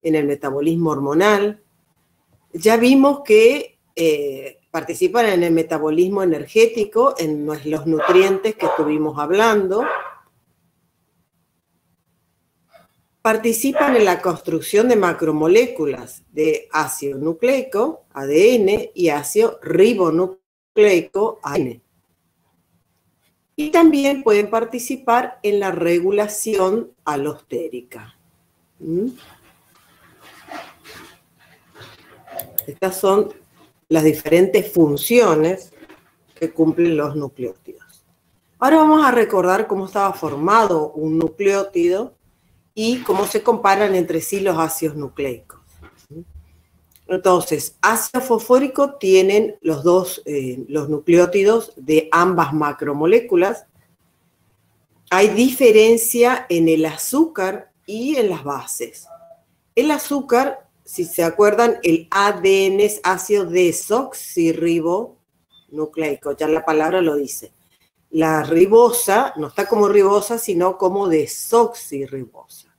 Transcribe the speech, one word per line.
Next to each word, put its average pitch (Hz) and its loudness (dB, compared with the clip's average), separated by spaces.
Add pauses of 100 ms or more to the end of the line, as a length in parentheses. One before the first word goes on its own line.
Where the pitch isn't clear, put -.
en 160 -2
el 151 0
metabolismo 147 -2
hormonal. 196 0 (920)
Ya 220 2
vimos 269 4
que, 226 4 (160)
eh, 143 -4 (120)
participan 175 -2
en 185 2
el 170 0
metabolismo 165 0
energético, 220 0
en 151 -4
nue-, 151 -8
los 151 -6
nutrientes 185 2
que - -4
estuvimos 151 -2
hablando. 202 0 (3250)
Participan 247 0
en 214 4
la 180 0
construcción 175 -2
de 247 4
macromoléculas 160 0 (100)
de 151 -2
ácido 139 -6
nucleico, 240 -4 (100)
A 139 -10
D 175 4
N, 208 0
y 170 0
ácido 151 -2
ribonucleico, 190 0
A 143 -6
N. 127 -6 (1700)
Y 302 -6
también 285 2
pueden 208 2
participar 240 -4
en 202 0
la 190 -4
regulación 190 -2 (120)
alostérica. 127 -10 (640)
¿Mm? 170 -4 (3500)
Estas 185 -8
son 202 0 (540)
las 160 2
diferentes 165 2
funciones 165 0 (600)
que 160 -8
cumplen 165 0
los 147 -4
nucleótidos. - -12 (540)
Ahora 285 4
vamos 311 6
a 262 4
recordar 208 2
cómo 196 -4
estaba 196 -2
formado 165 0
un 156 -4
nucleótido 196 -2 (600)
y 233 -4
cómo 196 -2
se 220 -4
comparan 202 2
entre 160 -2
sí 196 -6
los 190 -2
ácidos 160 -4
nucleicos. 139 -10 (1500)
Entonces, 180 0
ácido 226 -2
fosfórico 262 0
tienen 190 2
los 156 -2
dos, 175 0
eh, 135 -6
los 143 -4
nucleótidos 180 2
de 156 0
ambas 170 2
macromoléculas. 165 0 (1400)
Hay 196 4
diferencia 233 2
en 165 2
el 160 2
azúcar 202 -4 (140)
y 240 -6
en 220 0
las 156 -6
bases. 127 -10 (680)
El 285 2
azúcar, 277 -2 (160)
si - -8
se - -2
acuerdan, 208 2
el 165 0
A 202 0
D 196 2
N 196 2
es 208 -4
ácido 190 -2
desoxirribonucleico, 165 -4
ya 156 -6
la 156 -2
palabra 160 0
lo 156 0
dice. 139 -8 (600)
La 160 0
ribosa 208 4
no 151 -8
está 202 -6
como 208 2
ribosa, 208 2
sino 185 -2
como 196 -2
desoxirribosa. 147 -4 (100)